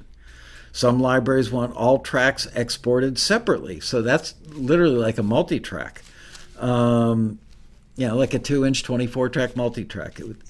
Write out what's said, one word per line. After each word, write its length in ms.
Some 260
libraries 540
want 240
all 240
tracks 560
exported 640
separately. 600
So 240
that's 320
literally 440
like 200
a 60
multi-track. 800
Um, 800
you 120
know, 80
like 180
a 60
two-inch, 420
twenty-four 460
track 280
multi-track. 640
It 80
would, 120